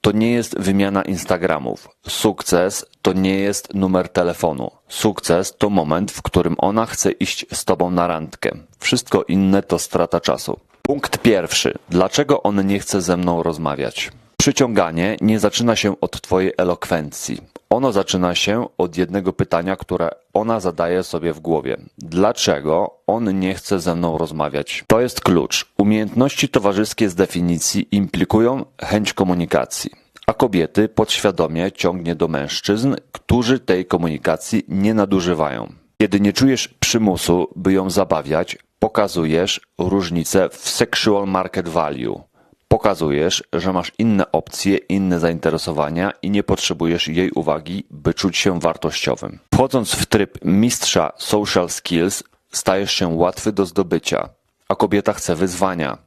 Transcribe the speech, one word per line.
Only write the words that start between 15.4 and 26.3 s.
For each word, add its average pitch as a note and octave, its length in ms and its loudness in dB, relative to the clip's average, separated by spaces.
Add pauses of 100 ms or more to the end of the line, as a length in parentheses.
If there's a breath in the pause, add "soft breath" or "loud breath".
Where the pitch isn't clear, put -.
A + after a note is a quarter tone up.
się G2+ 260 0
od - 200 -4
twojej F#2+ 360 0
elokwencji. E2+ 840 -2 (280)
Ono B2+ 220 2
zaczyna F#2 440 0
się A2 320 0 (100)
od E2+ 200 -2
jednego F#2 360 0
pytania, F#2 420 0
które E2+ 340 -4 (240)
ona A2 260 0
zadaje F2+ 440 -2
sobie E2 300 -4
w D#2 60 -10
głowie. D2+ 380 -2 (200)
Dlaczego E2+ 1120 0
on G2+ 320 0
nie F#2+ 140 0
chce F#2 260 -2
ze E2+ 160 -2
mną E2+ 220 0
rozmawiać? D2+ 680 -4
To A2 140 4
jest B2 200 -4
klucz. - 560 0
Umiejętności G#2+ 720 2